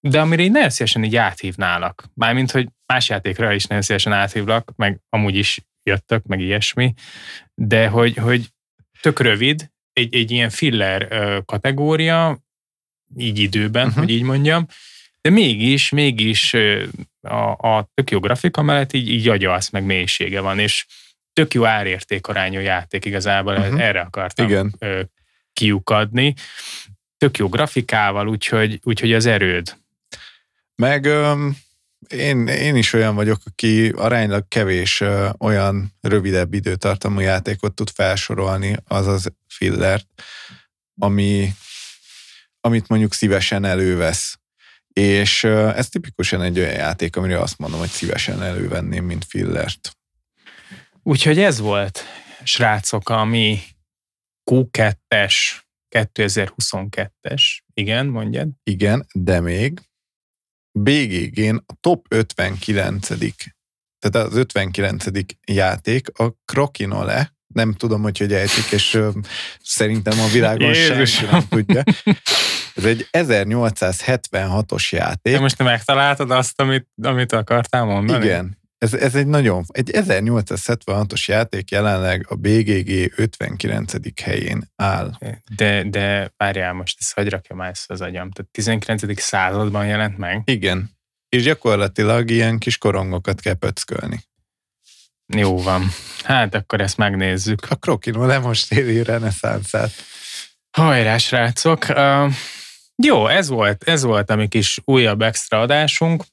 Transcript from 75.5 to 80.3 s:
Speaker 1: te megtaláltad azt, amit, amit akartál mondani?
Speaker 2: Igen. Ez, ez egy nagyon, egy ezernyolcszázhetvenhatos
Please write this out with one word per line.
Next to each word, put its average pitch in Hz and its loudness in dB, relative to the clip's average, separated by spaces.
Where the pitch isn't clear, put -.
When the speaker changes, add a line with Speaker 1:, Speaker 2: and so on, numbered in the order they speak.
Speaker 1:
te 131 0
megtaláltad 139 2
azt, 127 0
amit, 131 0
amit 127 0
akartál 120 0
mondani? 107 0
Speaker 2:
Igen. 92 -2
Ez, 113 0
ez 135 0
egy 139 2
nagyon, 120 0
egy - -4
ezernyolcszázhetvenhatos 104 -2